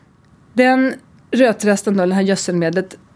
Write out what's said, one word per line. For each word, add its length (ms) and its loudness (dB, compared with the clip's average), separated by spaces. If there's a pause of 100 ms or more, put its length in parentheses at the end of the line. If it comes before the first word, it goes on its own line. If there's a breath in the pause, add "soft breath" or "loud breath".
(520)
Den 420 2 (360)
rötresten 680 0
då, 100 0
det 80 -2
här 80 0
gödselmedlet, 720 -2 (200)